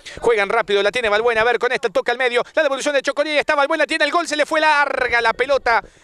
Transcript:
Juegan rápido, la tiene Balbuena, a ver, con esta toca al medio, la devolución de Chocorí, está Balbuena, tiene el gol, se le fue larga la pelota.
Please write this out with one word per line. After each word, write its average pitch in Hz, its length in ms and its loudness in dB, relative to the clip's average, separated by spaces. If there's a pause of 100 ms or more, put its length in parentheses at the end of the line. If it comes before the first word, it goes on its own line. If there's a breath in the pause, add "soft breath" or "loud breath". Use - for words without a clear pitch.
(220 loud breath)
Juegan 208 280 2
rápido, 202 340 0
la 202 80 2
tiene 240 180 -2
Balbuena, 220 320 2
a - 20 4
ver, 233 160 0
con 247 120 -2
esta 240 180 -2
toca 247 220 -2
al 240 60 -2
medio, 240 260 0 (100)
la 311 80 0
devolución 277 320 -2
de 269 80 0
Chocorí, 294 300 -2
está 294 240 0
Balbuena, 294 300 0
tiene 311 200 -2
el 294 60 -2
gol, 330 160 0
se 294 80 -6
le 294 100 0
fue 311 140 -2
larga 277 640 0
la 226 120 2
pelota. 247 500 0 (200 soft breath)